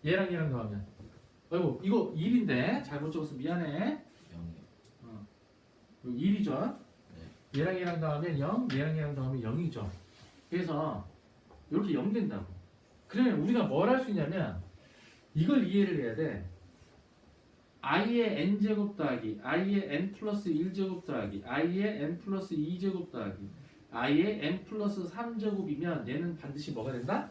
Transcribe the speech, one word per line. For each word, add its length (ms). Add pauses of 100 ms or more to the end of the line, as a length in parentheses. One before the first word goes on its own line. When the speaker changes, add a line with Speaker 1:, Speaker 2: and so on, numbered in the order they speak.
Speaker 1:
얘랑 260
얘랑 200
더하면. 340 (640)
아이고, 320
이거 320
일인데 680
잘못 280
적어서 240
미안해. 680 (280)
Speaker 2:
영이요. 300 (420)
Speaker 1:
어, 220 (800)
이거 140
일이죠. 600 (360)
Speaker 2:
네. 460
Speaker 1:
얘랑 160
얘랑 220
더하면 400
영, 320
얘랑 260
얘랑 180
더하면 260
영이죠. 480 (600)
그래서 580 (640)
이렇게 240
영 180
된다고. 340 (600)
그러면 340
우리가 220
뭘 260
할 120
수 80
있냐면 520 (720)
이걸 340
이해를 360
해야 120
돼. 340 (1400)
i의 580
n 180
제곱 340
더하기 480
i의 500
n 200
플러스 360
일 240
제곱 320
더하기 400
i의 580
n 140
플러스 360
이 260
제곱 320
더하기 380 (420)
i의 540
n 180
플러스 420
삼 320
제곱이면 720
얘는 300
반드시 340
뭐가 220
된다? 380